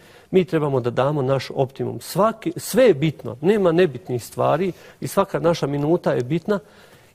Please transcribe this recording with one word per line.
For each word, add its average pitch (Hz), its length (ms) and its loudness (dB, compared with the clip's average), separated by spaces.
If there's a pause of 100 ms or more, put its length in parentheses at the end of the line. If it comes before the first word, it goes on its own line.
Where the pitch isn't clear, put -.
(320)
mi 180 140 4
trebamo 147 340 0
da 120 100 -2
damo 135 320 0
naš 131 340 -2
optimum. 120 460 -4
Svaki, 214 560 -2
sve - 260 0
je 220 100 8
bitno, 135 480 -4
nema 190 300 4
nebitnih 135 540 0
stvari 143 460 0 (300)
i 143 60 -6
svaka 185 320 -2
naša 160 280 0
minuta 147 460 0
je 131 100 0
bitna 170 360 -2 (560)